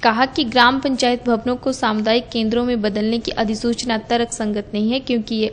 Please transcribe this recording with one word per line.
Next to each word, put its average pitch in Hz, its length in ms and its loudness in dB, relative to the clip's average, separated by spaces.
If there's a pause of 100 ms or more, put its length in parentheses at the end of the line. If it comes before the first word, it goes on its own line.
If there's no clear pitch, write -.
कहा 233 240 4
कि 277 180 -2
ग्राम 247 360 4
पंचायत 247 460 0
भवनों 247 300 0
को 262 160 -2
सामुदायिक 220 560 0
केंद्रों 233 360 0
में 247 180 0
बदलने 214 360 0
की - 140 -6
अधिसूचना 226 680 -2
तर्कसंगत 220 760 -2
नहीं 214 180 0
है, 269 80 0
क्योंकि 233 340 -2
ये 220 180 0